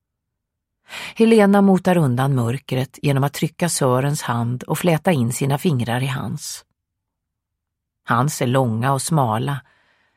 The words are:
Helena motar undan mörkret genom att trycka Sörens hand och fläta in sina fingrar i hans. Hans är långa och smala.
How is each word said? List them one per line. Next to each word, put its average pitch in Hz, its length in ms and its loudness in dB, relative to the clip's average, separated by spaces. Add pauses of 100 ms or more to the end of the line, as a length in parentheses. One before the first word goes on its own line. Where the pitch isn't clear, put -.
(1160)
Helena 208 460 6
motar 185 360 4
undan 135 380 2
mörkret 127 680 -4
genom 139 220 0
att 143 100 -2
trycka - 360 -4
Sörens 139 520 0
hand 120 420 -4
och - 140 -4
fläta 175 340 0
in 127 220 0
sina 139 240 -2
fingrar 123 440 -2
i 135 60 -2
hans. - 580 -8 (1400)
Hans 127 340 0
är 131 60 0
långa 123 460 0
och 131 80 -2
smala. 131 600 -2 (560)